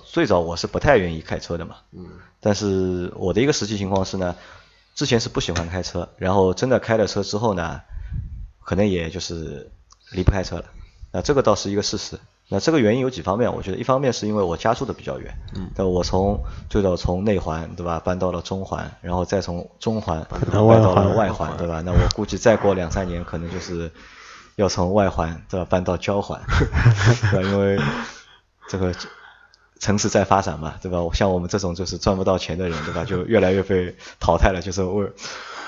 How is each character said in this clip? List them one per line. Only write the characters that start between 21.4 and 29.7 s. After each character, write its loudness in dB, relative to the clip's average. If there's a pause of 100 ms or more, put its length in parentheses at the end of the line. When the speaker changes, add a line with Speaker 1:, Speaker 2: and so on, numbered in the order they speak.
Speaker 1:
对 -4
吧？ -4
那 -4
我 6 (160)
估 -2
计 -6
再 6
过 2
两 -2
三 -2
年， -6
可 -8
能 -8
就 -8
是 -6 (640)
要 2
从 2
外 4
环， -4
对 -4
吧， -2
搬 2
到 0
胶 -2
环， -8 (460)
Speaker 3:
<laughs> 4
Speaker 1:
对 2
吧？ 0
因 2
为 2 (880)
这 -4
个 0 (880)